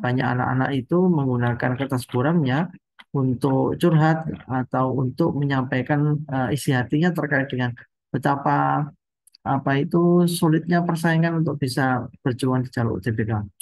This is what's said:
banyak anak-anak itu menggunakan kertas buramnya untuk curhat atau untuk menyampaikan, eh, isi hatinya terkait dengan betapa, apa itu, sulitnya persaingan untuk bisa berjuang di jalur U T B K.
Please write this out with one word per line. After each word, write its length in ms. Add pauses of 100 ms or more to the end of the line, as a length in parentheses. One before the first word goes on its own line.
banyak 240
anak-anak 440 (120)
itu 240
menggunakan 720
kertas 320
buramnya 640 (400)
untuk 640
curhat 480 (240)
atau 480
untuk 400
menyampaikan, 880
eh, 320
isi 160
hatinya 400
terkait 400
dengan 160 (400)
betapa, 800 (560)
apa 320
itu, 480
sulitnya 560
persaingan 640
untuk 160
bisa 480 (160)
berjuang 400
di 80
jalur 240
U 20
T 140
B 160
K. 160 (160)